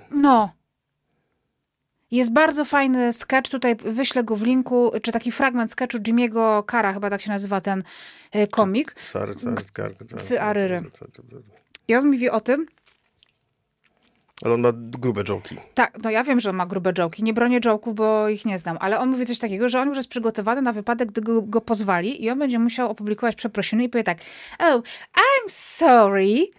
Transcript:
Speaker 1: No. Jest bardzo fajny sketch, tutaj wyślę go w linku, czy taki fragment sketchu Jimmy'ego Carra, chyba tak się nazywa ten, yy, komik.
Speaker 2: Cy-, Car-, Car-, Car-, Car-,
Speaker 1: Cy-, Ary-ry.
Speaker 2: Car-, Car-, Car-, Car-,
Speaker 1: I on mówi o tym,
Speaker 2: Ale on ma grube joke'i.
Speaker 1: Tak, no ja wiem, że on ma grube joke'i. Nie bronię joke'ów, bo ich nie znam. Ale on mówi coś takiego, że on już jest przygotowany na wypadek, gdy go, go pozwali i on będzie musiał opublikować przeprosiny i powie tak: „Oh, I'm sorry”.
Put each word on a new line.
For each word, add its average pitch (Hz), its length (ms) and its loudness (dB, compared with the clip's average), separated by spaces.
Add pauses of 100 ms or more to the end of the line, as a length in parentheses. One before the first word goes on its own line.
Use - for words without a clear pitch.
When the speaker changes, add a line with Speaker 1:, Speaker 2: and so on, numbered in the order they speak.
(120)
Speaker 1:
No. 269 400 4 (1600)
Jest 240 220 2
bardzo 302 320 4
fajny 254 480 2
sketch, - 380 0
tutaj 247 240 0
wyślę 240 480 -2
go 220 120 -2
w 208 80 -4
linku, 247 480 2 (120)
czy 233 80 -2
taki 233 200 -2
fragment 240 400 0
sketchu 247 260 -4
Jimmy'ego 220 760 2
Carra, 214 220 0
chyba 202 160 -4
tak 196 120 -4
się 208 80 -8
nazywa 202 320 -2
ten, 190 220 -4 (500)
yy, 208 140 2
komik. 208 520 0
Speaker 2:
Cy-, - 140 -12
Car-, 101 220 -6
Car-, - 380 -6
Car-, 104 240 -8
Car-, - 240 -10
Speaker 1:
Cy-, - 200 0
Ary-ry. 196 400 -2
Speaker 2:
Car-, 175 100 -16
Car-, - 200 -20
Car-, 120 180 -20
Car-, 117 120 -20 (460)
Speaker 1:
I 226 80 4
on 269 120 4
mówi 254 220 2
o 220 120 0
tym, 285 240 0 (1800)
Speaker 2:
Ale 117 100 2
on 117 80 2
ma 120 140 6
grube 117 480 -4
joke'i. 98 320 -6 (180)
Speaker 1:
Tak, - 300 0
no 226 60 -4
ja 220 140 0
wiem, 262 160 2
że 214 100 -2
on 185 60 -4
ma 185 100 -2
grube 185 280 -2
joke'i. 170 300 -2
Nie 220 100 0
bronię 240 260 2
joke'ów, 226 340 0
bo 214 360 2
ich 208 160 -4
nie 196 140 -2
znam. 165 200 -6
Ale 202 200 0
on 254 100 0
mówi 254 160 0
coś 240 140 -4
takiego, 220 300 -2
że 254 120 0
on 277 60 0
już 277 100 -2
jest 262 120 -4
przygotowany 226 520 -2
na 247 120 0
wypadek, 233 380 -4
gdy 226 100 -4
go, 226 200 0
go 214 200 -2
pozwali 208 640 -2
i 220 60 -2
on 254 100 -2
będzie 254 200 0
musiał 240 320 0
opublikować 214 440 -4
przeprosiny 214 480 -2
i 247 60 -2
powie 233 140 -2
tak: 170 140 -2 (420)
„Oh, 294 220 4 (340)
I'm 494 340 4
sorry”. 226 960 4 (120)